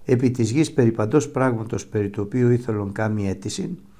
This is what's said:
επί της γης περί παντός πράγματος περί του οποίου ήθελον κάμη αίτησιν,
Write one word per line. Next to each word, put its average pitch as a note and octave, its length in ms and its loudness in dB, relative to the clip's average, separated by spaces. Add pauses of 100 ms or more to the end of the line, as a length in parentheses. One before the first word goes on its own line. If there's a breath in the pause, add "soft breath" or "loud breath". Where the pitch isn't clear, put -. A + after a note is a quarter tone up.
επί B2 260 4
της A2+ 200 0
γης D3+ 220 2
περί A#2 180 4
παντός A2+ 380 0
πράγματος A#2 560 -2
περί G#2 240 -2
του G2+ 160 -4
οποίου A#2+ 240 2
ήθελον A2 420 0
κάμη G#2+ 380 -2
αίτησιν, G#2+ 480 -6 (220 soft breath)